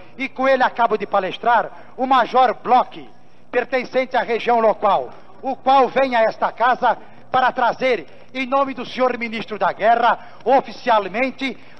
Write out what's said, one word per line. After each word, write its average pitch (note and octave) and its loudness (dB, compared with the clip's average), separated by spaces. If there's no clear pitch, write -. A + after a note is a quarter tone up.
e C4 -6
com C4 -2
ele C4 4
acabo A3 0
de G3+ -4
palestrar, G3 0
o B3+ -2
Major B3 4
Bloch, G#3 0
pertencente B3 -2
à A3+ 2
região A3+ 0
local, G3 2
o C4 -6
qual C4 4
vem B3+ 0
a A3+ 6
esta A3 0
casa A#3+ 2
para B3+ 2
trazer, A#3 0
em C4 -6
nome C4+ 0
do B3+ -10
senhor B3+ -2
ministro A3 -8
da F3 2
Guerra, A3 2
oficialmente, A#3 0